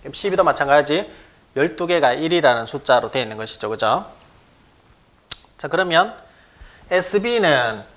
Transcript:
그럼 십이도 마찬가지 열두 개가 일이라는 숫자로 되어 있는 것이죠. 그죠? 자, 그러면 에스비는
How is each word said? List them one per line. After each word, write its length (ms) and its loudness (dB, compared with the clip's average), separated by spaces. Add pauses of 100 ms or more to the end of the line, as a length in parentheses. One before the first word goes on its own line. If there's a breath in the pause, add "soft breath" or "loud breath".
그럼 140 -16
십이도 280 0
마찬가지 680 2 (440 loud breath)
열두 320 -2
개가 280 2
일이라는 500 2
숫자로 460 0
되어 120 -2
있는 140 -8
것이죠. 320 -10
그죠? 380 -2 (1500)
자, 100 -12
그러면 460 0 (760 soft breath)
에스비는 920 0 (140)